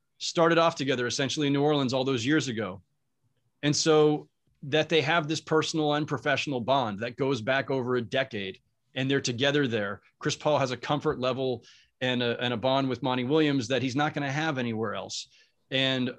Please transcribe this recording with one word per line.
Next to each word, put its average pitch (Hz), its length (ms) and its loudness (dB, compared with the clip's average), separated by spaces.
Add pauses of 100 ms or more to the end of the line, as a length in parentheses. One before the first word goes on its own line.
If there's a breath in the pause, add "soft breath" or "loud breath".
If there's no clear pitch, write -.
(180)
started 165 380 2
off 165 200 4
together 131 320 -2
essentially 139 400 0
in 139 40 2
New 143 100 2
Orleans 143 300 2
all 131 120 0
those 131 200 0
years 143 220 2
ago. 104 360 -6 (840)
And 147 100 4
so 151 540 4 (340)
that 151 260 0
they 160 120 4
have 156 260 2
this 156 140 -2
personal 151 540 0
and 147 120 0
professional 139 540 -2
bond 110 400 0
that 120 160 -8
goes 135 240 0
back 135 320 -2
over 127 240 0
a 123 60 0
decade, 107 560 -4 (360)
and 131 160 -2
they're 139 100 2
together 139 460 0
there. 104 340 -4 (200 soft breath)
Chris 147 160 -2
Paul 151 220 2
has 131 120 0
a 123 60 -6
comfort 147 420 -2
level 127 460 -4 (380 soft breath)
and 123 200 0
a, 120 200 -2
and 123 120 -2
a - 20 -4
bond 131 320 0
with 123 140 -4
Monty 127 220 0
Williams 139 440 2
that 123 140 0
he's 127 140 -4
not 147 180 0
gonna 143 160 -4
have 151 260 -2
anywhere 113 380 -4
else. 98 340 -10 (420 soft breath)
And 131 480 0